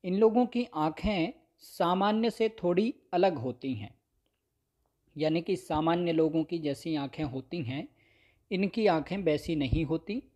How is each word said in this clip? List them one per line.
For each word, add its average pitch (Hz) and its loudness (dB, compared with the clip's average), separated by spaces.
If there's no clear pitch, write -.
इन 185 0
लोगों 226 6
की 240 -2
आँखें 165 0
सामान्य 202 0
से 220 0
थोड़ी 180 2
अलग 180 2
होती 127 -6
हैं, 104 -10
यानी 156 0
कि 185 -2
सामान्य 170 0
लोगों 160 2
की 170 -6
जैसी 151 -4
आँखें 139 -6
होती 135 -6
हैं, 131 -6
इनकी 202 0
आँखें 160 2
वैसी 160 0
नहीं 147 0
होती 165 -4